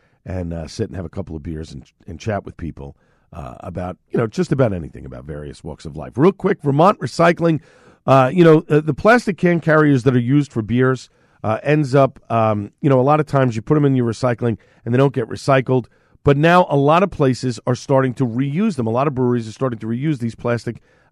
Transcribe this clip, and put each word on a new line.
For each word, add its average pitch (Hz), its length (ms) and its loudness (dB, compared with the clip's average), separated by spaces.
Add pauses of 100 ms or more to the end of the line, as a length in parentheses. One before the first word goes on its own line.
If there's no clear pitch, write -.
(240)
and, 90 280 -8
uh, 82 160 -10
sit 107 200 -8
and 67 60 -16
have 90 100 -10
a 78 40 -12
couple 80 260 -12
of 78 80 -12
beers 78 300 -12
and, 71 180 -18 (160)
and 80 140 -16
chat 101 240 -6
with - 120 -18
people, 69 400 -12 (360)
uh, 69 280 -14
about, 90 360 -10 (140)
you - 80 -4
know, 117 80 0
just 170 260 -6
about 127 200 2
anything 76 320 -10
about 65 200 -16
various 73 400 -14
walks 71 200 -14
of 73 120 -14
life. 67 200 -12
Real 160 160 4
quick, - 300 -4
Vermont 147 380 2
Recycling, 165 600 0 (460)
uh, 131 260 4
you 175 120 6
know, 160 240 8
uh, 151 120 2
the 156 140 -2
plastic 220 420 2
can 175 220 2
carriers 151 460 4
that 131 100 4
are 127 60 2
used 135 320 0
for 117 100 -2
beers, 123 480 0 (320)
uh, 107 220 -2
ends 143 300 2
up, 135 260 4 (100)
um, 110 400 0 (100)
you 156 80 0
know, 131 120 6
a - 20 4
lot 147 160 2
of 151 80 -2
times 131 300 0
you 113 60 -4
put 151 140 0
'em 147 80 2
in 135 120 2
your 120 120 0
recycling 117 500 -2 (260)
and 120 100 -2
they 123 40 4
don't 135 160 0
get 117 140 -4
recycled. 131 580 -2 (380)
But 143 120 4
now 175 320 4
a 147 80 -2
lot 147 260 2
of 196 80 0
places 131 560 -2
are 123 100 0
starting 131 380 0
to 135 120 -2
reuse 143 500 -4
them. 120 100 -4
A 110 40 -2
lot 127 160 0
of 147 80 -2
breweries 123 340 0
are 107 40 -12
starting 127 260 -6
to 110 80 -12
reuse 131 320 -4
these 113 160 -6
plastic, 120 460 -6 (320)